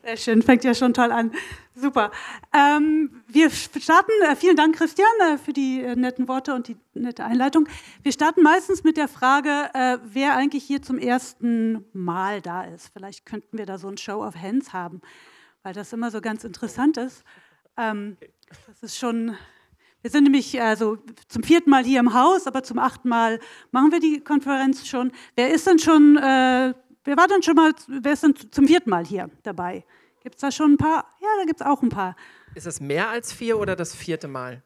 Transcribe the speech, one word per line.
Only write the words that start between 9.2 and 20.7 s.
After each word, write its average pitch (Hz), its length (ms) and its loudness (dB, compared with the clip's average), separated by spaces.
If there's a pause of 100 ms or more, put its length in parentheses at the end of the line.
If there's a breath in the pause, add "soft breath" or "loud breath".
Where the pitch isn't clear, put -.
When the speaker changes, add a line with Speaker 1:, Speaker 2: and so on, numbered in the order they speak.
Speaker 1:
äh, 254 300 -2
wer 262 320 -2
eigentlich 277 300 -2
hier 277 180 -6
zum 254 160 -6
ersten 233 920 -4
Mal 185 480 -6
da 180 240 -10
ist. 175 280 -20
Vielleicht 196 320 -20
könnten - 320 -16
wir 208 100 -10
da 190 120 -12
so 185 80 -16
ein 196 120 -14
Show 208 260 -10
of 196 100 -12
Hands 196 380 -6
haben, 180 280 -12 (640 soft breath)
weil 185 120 -14
das 202 180 -14
immer 233 180 -6
so 208 100 -10
ganz 220 220 -10
interessant 254 540 -4
ist. 247 260 -12 (540 soft breath)
Ähm, 208 400 -8 (500)
das - 160 -20
ist - 160 -16
schon, 233 380 -6 (680 soft breath)
wir 240 80 -10
sind 294 140 4
nämlich, 269 340 2
äh, 226 160 0